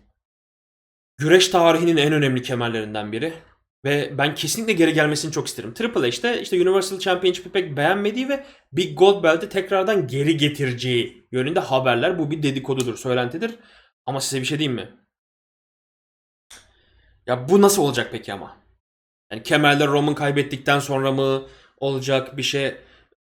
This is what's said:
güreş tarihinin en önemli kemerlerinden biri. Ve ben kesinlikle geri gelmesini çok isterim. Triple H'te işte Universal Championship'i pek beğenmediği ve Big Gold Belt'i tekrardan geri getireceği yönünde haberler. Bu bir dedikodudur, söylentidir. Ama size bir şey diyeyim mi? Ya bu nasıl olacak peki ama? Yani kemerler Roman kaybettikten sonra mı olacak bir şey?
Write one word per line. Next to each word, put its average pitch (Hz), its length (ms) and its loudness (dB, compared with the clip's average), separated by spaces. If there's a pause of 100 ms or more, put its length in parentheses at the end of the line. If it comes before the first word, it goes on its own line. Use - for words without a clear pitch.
(1200)
güreş 175 300 6
tarihinin 170 480 4
en 151 160 2
önemli 135 300 0
kemerlerinden 110 680 -6
biri. 151 220 -6 (500)
Ve 143 340 -2
ben 147 160 0
kesinlikle 220 380 -4
geri 165 200 4
gelmesini 151 400 0
çok 143 140 -4
isterim. 117 280 -10
Triple 226 340 -2
H'te 233 340 -4
işte 180 200 0
Universal 185 360 0
Championship'i 180 520 -2
pek 175 260 -4
beğenmediği 208 520 0
ve 277 180 -4 (260)
Big 147 260 -4
Gold 196 260 6
Belt'i 165 240 2
tekrardan 190 580 0
geri 143 300 0
getireceği 127 960 -2
yönünde 143 280 -2
haberler. 131 580 0
Bu 147 120 -4
bir 156 120 -4
dedikodudur, 131 540 -4
söylentidir. 127 580 -4 (520)
Ama 135 140 -6
size 135 200 -4
bir 123 60 -6
şey 147 120 -4
diyeyim 139 180 -2
mi? 95 140 -10 (2250)
Ya 127 220 -4
bu 196 140 8
nasıl 202 200 6
olacak 120 300 0
peki 110 200 -10
ama? 92 240 -12 (760)
Yani 110 100 -10
kemerler 147 460 4
Roman 147 260 2
kaybettikten 143 640 0
sonra 135 340 -2
mı 135 340 0 (300)
olacak 135 600 -2
bir 135 60 -6
şey? 139 320 -2 (460)